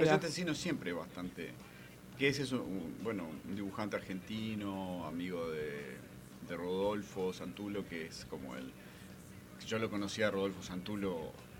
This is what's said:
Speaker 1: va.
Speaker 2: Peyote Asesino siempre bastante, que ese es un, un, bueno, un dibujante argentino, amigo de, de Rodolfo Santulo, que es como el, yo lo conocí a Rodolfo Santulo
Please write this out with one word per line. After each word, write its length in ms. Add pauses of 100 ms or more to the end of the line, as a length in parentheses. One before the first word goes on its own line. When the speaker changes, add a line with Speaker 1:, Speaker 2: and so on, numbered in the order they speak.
Speaker 1:
va. 60
Speaker 2:
Peyote 160
Asesino 280
siempre 380
bastante, 580 (640)
que 120
ese 140
es 100
un, 80
un, 420
bueno, 240 (220)
un 60
dibujante 420
argentino, 1080
amigo 460
de, 460 (520)
de 80
Rodolfo 760
Santulo, 560
que 200
es 220
como 260
el, 160 (960)
yo 100
lo 140
conocí 320
a 80
Rodolfo 320
Santulo 680 (280)